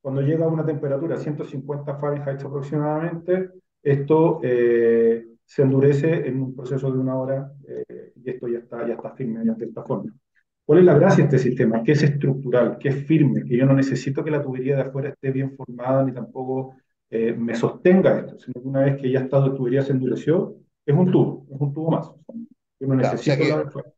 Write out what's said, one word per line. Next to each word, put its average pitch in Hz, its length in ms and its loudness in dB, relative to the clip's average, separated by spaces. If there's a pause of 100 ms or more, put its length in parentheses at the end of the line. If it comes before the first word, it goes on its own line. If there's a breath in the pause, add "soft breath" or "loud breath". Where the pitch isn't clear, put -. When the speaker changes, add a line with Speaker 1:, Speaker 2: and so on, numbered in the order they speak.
Speaker 1:
Cuando 135 200 -4
llega 160 240 0
a 165 40 2
una 160 160 -2
temperatura, 143 520 -4
ciento 151 280 -8
cincuenta 143 520 -10
Fahrenheit 143 480 -6
aproximadamente, 156 1040 -4 (320)
esto, 156 640 2
eh, 117 800 4 (180)
se - 180 -2
endurece 139 680 4
en 131 120 -4
un 127 140 -6
proceso 135 380 -4
de 131 60 0
una 131 180 -2
hora, 135 360 -4 (140)
eh, - 480 -14
y 123 160 -10
esto 127 160 -8
ya 117 120 -4
está, 117 280 -10
ya 113 80 -4
está - 160 -12
firme 113 300 -8
mediante 113 240 -2
esta - 180 -12
forma. - 320 -8 (500)
¿Cuál 151 160 6
es 180 40 10
la 180 100 8
gracia 165 300 6
de 139 120 2
este 127 140 2
sistema? 113 320 0
Que 151 100 2
es 143 120 2
estructural, - 760 0
que 143 120 -2
es - 160 -4
firme, 139 380 2
que 120 120 -2
yo 131 100 4
no 139 80 6
necesito 135 480 -2
que 151 80 -4
la 139 120 -2
tubería 131 340 -4
de 135 60 -2
afuera 139 260 -6
esté 135 240 -6
bien 135 240 -4
formada, 131 480 -2
ni 127 80 -2
tampoco, 131 640 -8 (340)
eh, 113 240 -2
me 117 200 -4
sostenga 180 640 4
esto, - 180 -14
sino 123 240 -14
que 135 60 -10
una 139 160 0
vez 139 160 0
que 131 100 -2
ya 131 100 0
esta 139 240 2
tubería 131 380 0
se 135 100 -2
endureció, 147 640 0 (300)
es 147 80 2
un 180 160 4
tubo, - 420 0
es 131 80 -10
un 143 120 -2
tubo 160 180 -4
más. - 200 -4 (680)
Yo 135 60 -6
no 135 100 2
Speaker 2:
Claro, 110 220 0
o - 40 -8
sea 143 140 2
Speaker 1:
necesito 151 80 0
Speaker 2:
que 139 60 2
Speaker 1:
la 151 60 0
de 156 80 -2
afuera. - 340 -12